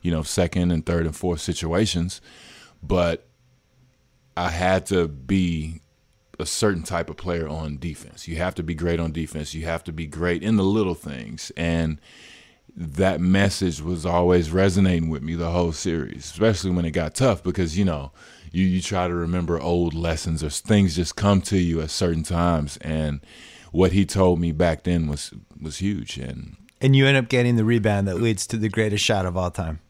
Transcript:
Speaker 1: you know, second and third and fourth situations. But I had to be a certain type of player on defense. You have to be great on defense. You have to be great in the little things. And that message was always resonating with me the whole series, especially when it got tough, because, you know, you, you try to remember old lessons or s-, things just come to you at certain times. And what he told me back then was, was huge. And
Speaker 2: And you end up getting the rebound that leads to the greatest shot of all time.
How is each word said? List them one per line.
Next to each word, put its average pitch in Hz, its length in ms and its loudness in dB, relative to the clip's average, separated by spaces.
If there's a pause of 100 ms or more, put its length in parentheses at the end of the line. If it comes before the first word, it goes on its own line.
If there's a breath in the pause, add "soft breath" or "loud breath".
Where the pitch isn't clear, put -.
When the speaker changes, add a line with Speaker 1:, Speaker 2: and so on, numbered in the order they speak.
Speaker 1:
you 87 100 0
know, 78 120 0
second 87 480 0
and 80 140 0
third 85 200 0
and 78 100 -4
fourth 87 260 -4
situations. 87 800 -2 (600 loud breath)
But 87 440 0 (1080)
I 87 140 -2
had 90 380 0
to 87 200 2
be 80 760 -2 (580)
a 87 60 -4
certain 95 380 0
type 85 260 -4
of 78 80 -12
player 85 300 -4
on 76 300 -8
defense. - 500 -12
You 82 100 -8
have 90 180 -2
to 85 80 -6
be 82 120 -4
great 85 240 0
on 82 120 -2
defense. 78 440 -8
You 80 100 -8
have 82 200 -4
to 85 60 -10
be 80 140 -8
great 85 380 -2
in 110 120 2
the 101 80 4
little 98 300 2
things. 64 640 -12
And 82 420 -2 (760 loud breath)
that 85 440 0
message 92 640 2
was 80 240 -6
always 87 460 4
resonating 90 580 4
with 71 140 -4
me 82 100 -6
the 85 160 -4
whole 87 220 0
series, 80 540 -4
especially 98 440 0
when 87 160 0
it 80 60 -2
got 78 240 -2
tough, 123 260 2
because, 87 340 -2
you 101 100 2
know, 73 260 -2 (400 loud breath)
you, 90 140 2
you 92 160 2
try 90 260 -2
to 87 80 -2
remember 85 440 0
old 85 360 0
lessons 82 480 -2
or 76 40 -4
s-, - 140 -6
things 98 340 4
just 85 200 -2
come 101 260 4
to 98 160 0
you 82 240 2
at 78 80 -6
certain 82 320 0
times. 85 600 0
And 78 380 -4 (520 loud breath)
what 87 220 4
he 98 120 4
told 90 340 4
me 85 120 0
back 80 320 2
then 85 240 0
was, 73 260 -6 (260)
was 76 180 -10
huge. 95 420 -6
And 64 360 -12 (240)
Speaker 2:
And 135 160 6
you 135 120 8
end 139 100 6
up 120 120 0
getting 123 260 4
the 110 100 4
rebound 107 420 2
that 92 140 -2
leads 113 260 0
to 117 100 -4
the 107 120 0
greatest 104 340 0
shot 98 220 2
of 90 100 -4
all 90 140 0
time. 82 300 -6 (100)